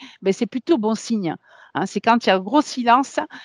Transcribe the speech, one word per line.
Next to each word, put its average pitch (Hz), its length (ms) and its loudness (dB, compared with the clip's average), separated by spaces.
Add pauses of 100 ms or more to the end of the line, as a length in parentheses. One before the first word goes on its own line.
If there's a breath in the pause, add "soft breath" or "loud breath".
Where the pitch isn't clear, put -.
(200 loud breath)
ben, 190 120 0
c'est 226 140 -2
plutôt 294 300 0
bon 214 200 -2
signe. 202 400 -4 (400 soft breath)
Hein, 165 100 0
c'est - 140 -6
quand 233 240 2
il - 40 4
y - 20 6
a 190 60 6
un 190 40 -2
gros 214 220 2
silence, 247 560 0 (260 loud breath)